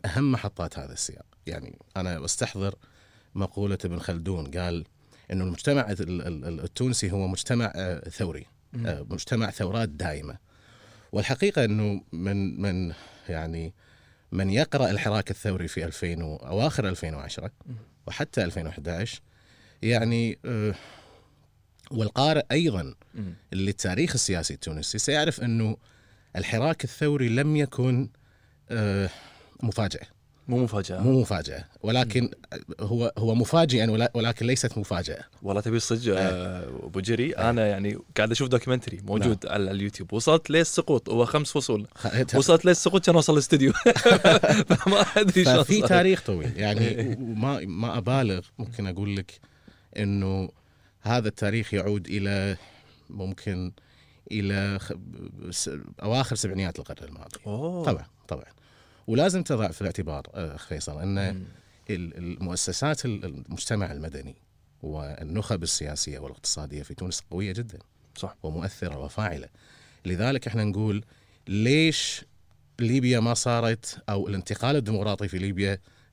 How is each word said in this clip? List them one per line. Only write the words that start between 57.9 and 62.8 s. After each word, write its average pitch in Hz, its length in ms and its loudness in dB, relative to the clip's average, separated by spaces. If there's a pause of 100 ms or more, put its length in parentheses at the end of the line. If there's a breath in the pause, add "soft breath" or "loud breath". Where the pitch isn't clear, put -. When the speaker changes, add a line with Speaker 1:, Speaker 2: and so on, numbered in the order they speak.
Speaker 1:
طبعا. 62 160 -8 (640 soft breath)
ولازم 170 360 2
تضع 110 260 0
في 85 120 -8
الاعتبار، 80 540 -6
آه، 80 200 -8
أخ - 120 -14
فيصل، 73 340 -8
أن 98 340 -2
Speaker 2:
مم. 92 100 -10 (460 soft breath)
Speaker 1:
ال-، 87 260 -6
المؤسسات 90 880 -4